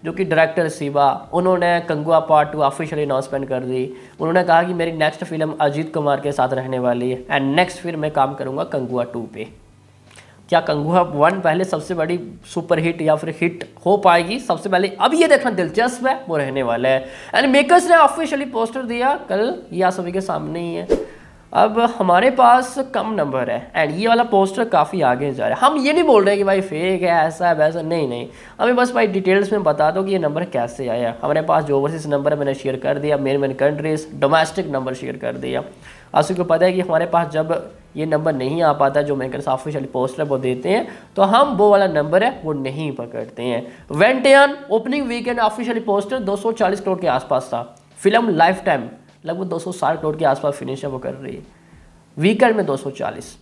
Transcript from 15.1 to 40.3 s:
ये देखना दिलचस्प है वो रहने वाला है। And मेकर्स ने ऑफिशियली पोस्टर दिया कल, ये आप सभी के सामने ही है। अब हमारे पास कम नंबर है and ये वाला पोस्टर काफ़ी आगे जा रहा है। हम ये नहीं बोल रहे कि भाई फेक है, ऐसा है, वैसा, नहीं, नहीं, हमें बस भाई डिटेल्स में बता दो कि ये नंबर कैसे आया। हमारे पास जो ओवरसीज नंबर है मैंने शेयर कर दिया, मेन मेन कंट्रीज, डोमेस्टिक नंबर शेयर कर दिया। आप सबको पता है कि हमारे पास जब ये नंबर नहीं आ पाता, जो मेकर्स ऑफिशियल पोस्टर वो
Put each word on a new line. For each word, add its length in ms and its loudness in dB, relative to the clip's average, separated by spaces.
ये 140 4
देखना 220 4
दिलचस्प 560 -2
है 220 0
वो 80 -2
रहने 260 -2
वाला 260 0
है। 160 2
And 140 2
मेकर्स 420 4
ने 60 8
ऑफिशियली 500 2
पोस्टर 380 -4
दिया 300 0
कल, 260 -2
ये 100 -2
आप 100 2
सभी 200 -6
के 80 -2
सामने 400 -6
ही 140 -6
है। 300 -2
अब 260 4
हमारे 320 4
पास 440 4
कम 200 -2
नंबर 360 -2
है 240 -6
and 240 0
ये 100 0
वाला 160 4
पोस्टर 400 2
काफ़ी 380 0
आगे 320 0
जा 140 -2
रहा 80 0
है। 100 2
हम 180 2
ये 80 2
नहीं 120 2
बोल 200 6
रहे 120 2
कि 80 0
भाई 160 2
फेक 420 -2
है, 60 0
ऐसा 400 2
है, 60 4
वैसा, 280 0
नहीं, 260 -2
नहीं, 180 -6
हमें 160 4
बस 160 2
भाई 140 2
डिटेल्स 460 2
में 100 -2
बता 280 2
दो 140 -2
कि 80 -2
ये 60 0
नंबर 280 -2
कैसे 420 -4
आया। 340 -2
हमारे 200 0
पास 220 0
जो 140 0
ओवरसीज 280 -4
नंबर 260 0
है 60 -2
मैंने 160 -2
शेयर 220 -6
कर 220 -2
दिया, 180 0
मेन 240 0
मेन 140 -2
कंट्रीज, 600 -2
डोमेस्टिक 560 0
नंबर 240 -4
शेयर 220 -10
कर 200 -6
दिया। 260 -6
आप 100 4
सबको 200 -2
पता 220 4
है 60 4
कि 80 -2
हमारे 260 0
पास 260 0
जब 400 -2
ये 100 -4
नंबर 280 0
नहीं 280 -2
आ 100 4
पाता, 300 2
जो 140 -2
मेकर्स 320 -6
ऑफिशियल 440 -4
पोस्टर 320 -2
वो 140 -2